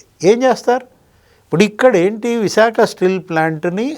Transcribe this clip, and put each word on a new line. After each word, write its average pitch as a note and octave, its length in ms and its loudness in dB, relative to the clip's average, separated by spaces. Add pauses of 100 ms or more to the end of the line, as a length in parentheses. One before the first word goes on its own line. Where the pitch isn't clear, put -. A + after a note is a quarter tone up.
(240)
ఏం A#3 180 4
చేస్తారు? B3+ 420 0
ఇప్పుడు - 800 -8
ఇక్కడ G#3+ 340 2
ఏంటి, G#3+ 400 -2
విశాఖ A3 480 0
స్టీల్ F#3 360 -2
ప్లాంట్ని E3 760 -4